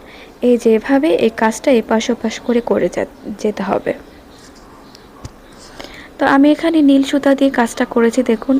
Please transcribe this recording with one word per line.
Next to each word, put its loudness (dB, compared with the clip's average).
এই 4
যে 0
এভাবে 0
এই 0
কাজটা -2
এপাশ 0
ওপাশ -6
করে -2
করে -2
যা-, -6
যেতে -6
হবে। -4
তো -2
আমি 4
এখানে 0
নীল 4
সুতা 0
দিয়ে 2
কাজটা -2
করেছি। 0
দেখুন, -2